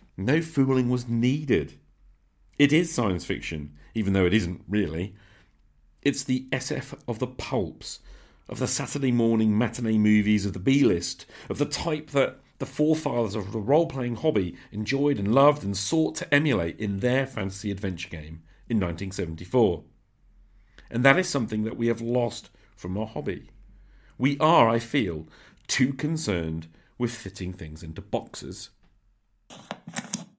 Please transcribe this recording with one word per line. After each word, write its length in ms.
no 240
fooling 480
was 180
needed. 680
It 140
is 200
science 320
fiction, 500
even 180
though 140
it 80
isn't 340
really. 460
It's 220
the 260
S 220
F 220
of 120
the 80
pulps, 760
of 100
the 80
Saturday 460
morning 440
matinee 420
movies 480
of 60
the 60
B-list, 680
of 100
the 60
type 460
that 300
the 80
forefathers 680
of 180
the 60
role-playing 580
hobby 380
enjoyed 480
and 160
loved 300
and 100
sought 420
to 180
emulate 440
in 220
their 260
fantasy 440
adventure 400
game 320
in 100
nineteen 320
seventy-four. 760
And 120
that 160
is 100
something 360
that 140
we 80
have 160
lost 480
from 220
our 80
hobby. 420
We 200
are, 300
I 100
feel, 480
too 260
concerned 760
with 140
fitting 420
things 280
into 200
boxes. 640